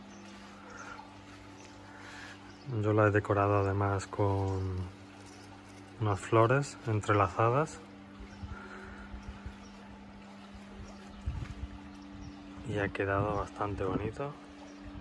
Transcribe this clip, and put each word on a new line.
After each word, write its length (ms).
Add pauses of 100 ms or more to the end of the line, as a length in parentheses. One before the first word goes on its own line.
(2750)
Yo 100
la 160
he 20
decorado 500
además 460
con 680 (1200)
unas 200
flores 560 (100)
entrelazadas 920 (4000)
y 100
ha 120
quedado 460
bastante 480
bonito, 480 (680)